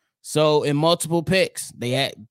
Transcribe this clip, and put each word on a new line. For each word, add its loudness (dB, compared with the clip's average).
So 2
in 0
multiple 0
picks, -2
they -6
had, -2